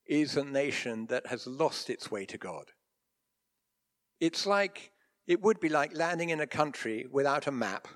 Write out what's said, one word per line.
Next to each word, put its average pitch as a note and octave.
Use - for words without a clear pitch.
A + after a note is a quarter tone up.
is D3
a C#3+
nation C3+
that B2
has B2
lost C3+
its -
way G2+
to -
God. -
It's D#3+
like, G3+
it F3
would G#3+
be D#3+
like D3+
landing E3
in D#3+
a D3+
country B2+
without C#3
a D3
map, A2